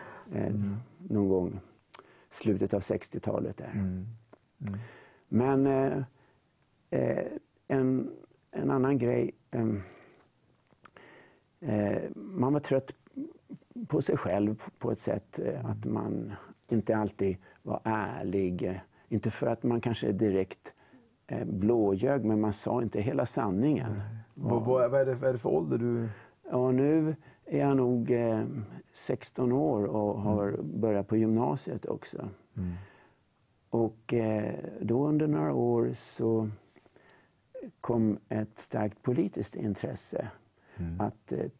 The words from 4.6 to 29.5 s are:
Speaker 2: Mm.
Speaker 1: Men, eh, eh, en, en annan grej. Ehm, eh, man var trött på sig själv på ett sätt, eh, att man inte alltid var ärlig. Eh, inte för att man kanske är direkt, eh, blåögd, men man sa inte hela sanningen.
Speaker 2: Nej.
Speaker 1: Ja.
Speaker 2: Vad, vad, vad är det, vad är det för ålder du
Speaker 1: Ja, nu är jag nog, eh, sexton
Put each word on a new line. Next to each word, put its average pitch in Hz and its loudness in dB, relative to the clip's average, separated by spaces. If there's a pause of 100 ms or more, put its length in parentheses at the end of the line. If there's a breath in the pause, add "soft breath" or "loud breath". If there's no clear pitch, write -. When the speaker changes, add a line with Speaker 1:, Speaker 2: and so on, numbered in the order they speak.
Speaker 2:
Mm. 98 -6 (500 loud breath)
Speaker 1:
Men, 135 4
eh, 139 2 (880 soft breath)
eh, - 0 (420)
en, 131 2 (400)
en 143 -2
annan 135 4
grej. 120 2 (200)
Ehm, 113 0 (1800 loud breath)
eh, 104 0 (120)
man 175 -2
var 147 2
trött 135 -2 (920)
på 156 0
sig - 0
själv 101 0 (160)
på 120 -4
ett 113 -4
sätt, - -4
eh, - -4
att 107 -6
man 110 -4 (360 loud breath)
inte 110 2
alltid 98 0 (260 loud breath)
var - -4
ärlig. 98 -2
Eh, 92 -2 (320 soft breath)
inte 113 0
för - -2
att 117 0
man 120 2
kanske 120 0
är 107 2
direkt, 95 0 (520 soft breath)
eh, 120 -4
blåögd, 107 2
men 110 4
man 107 2
sa 120 -2
inte 110 -2
hela 127 0
sanningen. 113 0
Speaker 2:
Nej. 104 -4 (340)
Speaker 1:
Ja. - -10
Speaker 2:
Vad, 117 2
vad, 127 4
vad 135 4
är 131 4
det, 131 0
vad 127 0
är 131 2
det 123 -2
för - 0
ålder 151 2
du 117 0 (420 loud breath)
Speaker 1:
Ja, 127 2
nu 151 4 (280 loud breath)
är 175 0
jag 139 4
nog, 123 4
eh, 117 2 (480)
sexton - -2